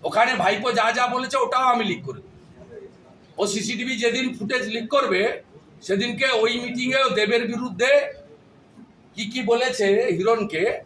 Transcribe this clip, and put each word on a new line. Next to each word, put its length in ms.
ওখানে 320
ভাইপো 380
যা 200
যা 140
বলেছে, 300
ওটাও 260
আমি 220
লিক 200
করে 160
দেবো। 1200
ও 40
সিসিটিভি 500
যেদিন 380
ফুটেজ 280
লিক 260
করবে, 540
সেদিনকে 440
ওই 340
মিটিংয়েও 500
দেবের 360
বিরুদ্ধে 640
কি 160
কি 120
বলেছে 440
হিরণকে 760